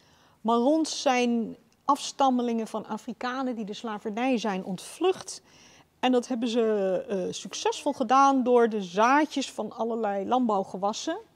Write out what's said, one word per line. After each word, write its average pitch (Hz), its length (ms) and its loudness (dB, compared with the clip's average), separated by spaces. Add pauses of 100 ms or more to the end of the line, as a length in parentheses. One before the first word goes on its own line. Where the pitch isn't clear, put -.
(400)
Marrons 247 640 2
zijn 240 540 2 (280)
afstammelingen 240 840 2
van 214 200 -8
Afrikanen 247 680 -6
die 220 100 -8
de 196 100 -10
slavernij 226 640 -2
zijn 190 260 -2
ontvlucht. - 800 -4 (580)
En 254 120 2
dat 247 160 2
hebben 247 200 -2
ze, 214 600 0
eh, 185 240 -4
succesvol - 600 -4
gedaan 269 500 4
door 240 260 4
de 214 140 -4
zaadjes 247 680 2
van - 200 -8
allerlei 220 540 -2
landbouwgewassen 214 920 -2 (180)